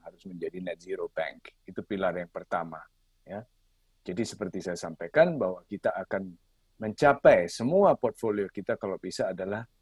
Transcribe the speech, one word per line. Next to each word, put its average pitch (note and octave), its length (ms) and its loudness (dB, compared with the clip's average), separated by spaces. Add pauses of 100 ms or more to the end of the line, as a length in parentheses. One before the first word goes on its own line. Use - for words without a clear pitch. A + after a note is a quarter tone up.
harus - 240 -20
menjadi F2 320 -8
net F2 160 -8
zero F2 320 -6
bank. - 560 -8
Itu G2 160 -10
pilar F#2 400 -2
yang F2 80 -12
pertama, E2+ 480 -6 (480)
ya. G2 160 -12 (640)
Jadi F#2+ 180 -4
seperti F#2+ 380 -6
saya F2 160 -4
sampaikan F2+ 580 2
bahwa F#2 300 -4
kita G#2 240 -4
akan F#2+ 420 -4 (480)
mencapai A#2+ 720 6
semua E3+ 480 4
portfolio G#2+ 500 -2
kita G#2 300 -4
kalau F#2+ 240 -6
bisa F#2+ 320 -4
adalah G2 320 -6 (160)